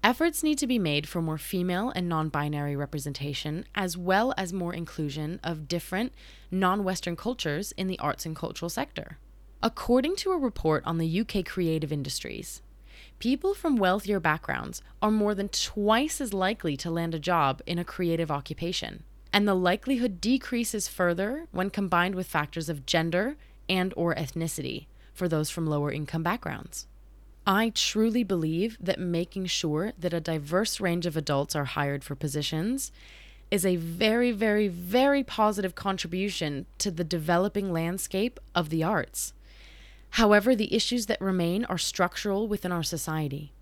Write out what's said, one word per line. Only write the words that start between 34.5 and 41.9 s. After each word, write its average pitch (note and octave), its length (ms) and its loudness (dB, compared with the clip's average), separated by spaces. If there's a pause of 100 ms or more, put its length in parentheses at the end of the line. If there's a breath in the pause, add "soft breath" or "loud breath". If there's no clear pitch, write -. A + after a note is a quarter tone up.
very B3 560 2
positive G#3 500 2
contribution F3+ 960 -2 (100)
to G3+ 140 -2
the E3 120 -2
developing F3+ 680 2
landscape F#3+ 680 -2 (140)
of D#3+ 160 0
the D#3+ 140 0
arts. - 500 -2 (800 loud breath)
However, G#3 440 6
the G#3+ 200 0
issues A3+ 320 0
that - 120 0
remain F#3 460 2
are F3 140 -2
structural G3 680 0